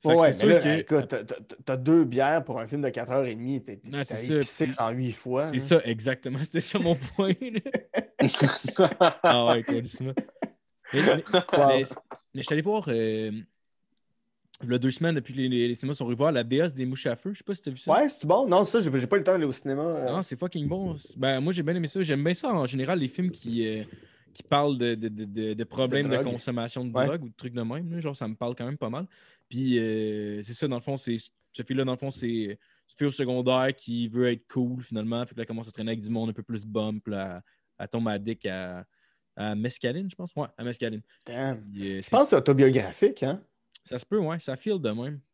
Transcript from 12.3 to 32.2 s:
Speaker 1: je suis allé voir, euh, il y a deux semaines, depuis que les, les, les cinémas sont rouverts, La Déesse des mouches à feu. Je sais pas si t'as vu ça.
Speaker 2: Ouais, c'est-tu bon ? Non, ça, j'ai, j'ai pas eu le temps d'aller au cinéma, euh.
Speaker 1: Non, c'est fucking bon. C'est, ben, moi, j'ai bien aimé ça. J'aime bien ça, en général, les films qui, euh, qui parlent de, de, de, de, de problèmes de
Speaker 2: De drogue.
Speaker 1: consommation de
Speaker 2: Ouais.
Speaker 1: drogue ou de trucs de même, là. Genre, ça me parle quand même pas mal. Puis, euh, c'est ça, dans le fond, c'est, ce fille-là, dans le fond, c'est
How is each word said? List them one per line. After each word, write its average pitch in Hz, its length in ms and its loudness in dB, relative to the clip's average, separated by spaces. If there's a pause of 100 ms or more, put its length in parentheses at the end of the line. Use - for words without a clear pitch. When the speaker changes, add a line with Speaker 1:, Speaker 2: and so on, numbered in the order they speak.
Speaker 1:
je 135 80 -8
suis 139 100 -4
allé 156 100 0
voir, 202 260 -2
euh, 110 420 0 (1300)
il 120 80 -4
y 123 40 2
a 123 40 2
deux 131 120 2
semaines, 165 240 0
depuis 135 180 -4
que 127 60 -8
les, 131 100 0
les, 120 200 2
les 120 60 0
cinémas 131 200 -6
sont 139 120 -6
rouverts, 123 260 2
La 120 120 0
Déesse 139 300 0
des 131 100 -4
mouches 131 220 -4
à 120 100 -2
feu. 196 160 -8
Je 196 60 -12
sais - 60 -20
pas 202 100 -6
si - 80 -16
t'as 147 80 -8
vu 127 80 -12
ça. - 140 0
Speaker 2:
Ouais, 262 160 6
c'est-tu - 180 -6
bon ? 214 200 4
Non, 190 180 6
ça, 226 160 2
j'ai, 170 180 2
j'ai 127 80 0
pas 196 100 2
eu 196 40 4
le 156 40 -4
temps 185 80 4
d'aller 175 140 2
au 135 60 -2
cinéma, 139 300 -4
euh. 151 280 -2
Speaker 1:
Non, 175 120 -2
c'est - 160 -8
fucking 175 300 -4
bon. 180 280 -4
C'est, - 220 -16
ben, 131 220 2
moi, 156 120 0
j'ai 175 100 -2
bien 156 120 0
aimé 175 120 -2
ça. 190 160 -2
J'aime 147 220 0
bien 175 100 2
ça, 254 180 -2
en 156 140 2
général, 131 320 -2
les 135 100 0
films 180 220 -2
qui, 117 360 -4
euh, 110 180 -4 (500)
qui - 80 -20
parlent 143 340 2
de, 120 200 2
de, 110 120 -4
de, 107 160 -8
de, 107 300 -4
de 113 100 -4
problèmes 131 420 0
de 139 40 0
Speaker 2:
De 131 60 0
drogue. 127 160 0
Speaker 1:
consommation 120 520 -6
de 120 100 -8
Speaker 2:
Ouais. 131 120 4
Speaker 1:
drogue 156 180 -2
ou 120 40 -12
de 110 80 -18
trucs 123 180 -10
de 120 80 -4
même, 147 280 -6
là. 170 100 -6
Genre, 143 160 -6
ça 117 120 -6
me 110 60 -6
parle 120 200 -4
quand 120 120 -8
même 143 120 -6
pas 113 120 -4
mal. 151 160 -6 (420)
Puis, 123 300 2
euh, 107 640 -2
c'est 110 120 -12
ça, 151 140 -2
dans 131 80 -2
le 120 60 -6
fond, 139 140 -4
c'est, 120 220 -4
ce - 440 -16
fille-là, 135 220 -2
dans 131 80 -2
le 127 60 -4
fond, 135 120 -6
c'est 123 180 -6